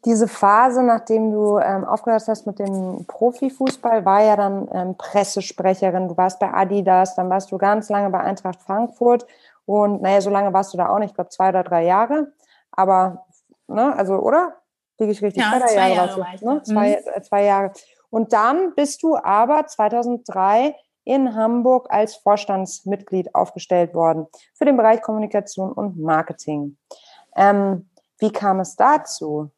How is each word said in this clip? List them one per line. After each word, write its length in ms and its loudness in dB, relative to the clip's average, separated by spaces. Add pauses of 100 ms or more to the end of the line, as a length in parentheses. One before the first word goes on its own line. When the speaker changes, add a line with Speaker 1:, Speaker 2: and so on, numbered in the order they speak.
Speaker 1:
Diese 220 2
Phase, 560 2
nachdem 480 0
du, 280 0
ähm, 260 0
aufgehört 420 -2
hast 200 -6
mit 120 -10
dem 480 -6
Profifußball, 1000 -2
war 180 4
ja 120 6
dann, 380 -2
ähm, 240 -6
Pressesprecherin. 1120 -2
Du 80 -6
warst 240 0
bei 120 -2
Adidas, 640 2
dann 160 -4
warst 220 -2
du 60 -8
ganz 300 0
lange 220 -2
bei 80 -2
Eintracht 440 -6
Frankfurt. 640 0 (380)
Und, 380 0
naja, 180 4
so 100 -4
lange 220 0
warst 200 0
du 40 -8
da 120 0
auch 100 0
nicht, 120 -2
ich 40 -20
glaub, 160 -6
zwei 200 2
oder 120 0
drei 220 0
Jahre. 480 0 (400)
Aber, 540 0 (420)
ne, 280 0
also, 180 0
oder? 420 0 (420)
Liege 140 -2
ich 80 -6
richtig? 220 -2
Speaker 2:
Ja, 80 0
Speaker 1:
Zwei, 80 2
drei 80 2
Speaker 2:
zwei 100 4
Speaker 1:
Jahre 180 4
Speaker 2:
Jahre 120 2
Speaker 1:
warst 100 -6
du, 40 -4
Speaker 2:
war 140 -10
ich 60 -20
Speaker 1:
ne? 140 -2
Speaker 2:
da. 100 -6
Speaker 1:
Zwei, 240 2
Speaker 2:
Mhm. 80 2 (160)
Speaker 1:
äh, 100 -8
zwei 220 0
Jahre. 280 2 (360)
Und 240 -2
dann 440 2
bist 260 -2
du 140 2
aber 500 2
zweitausenddrei 1080 0 (300)
in 300 0
Hamburg 560 0
als 240 0
Vorstandsmitglied 1200 -2
aufgestellt 580 0
worden 340 0 (280)
für 100 -4
den 120 4
Bereich 260 4
Kommunikation 680 -6
und 260 -8
Marketing. 760 -4 (600)
Ähm, 540 2 (280)
wie 120 -2
kam 300 -2
es 160 -8
dazu? 800 0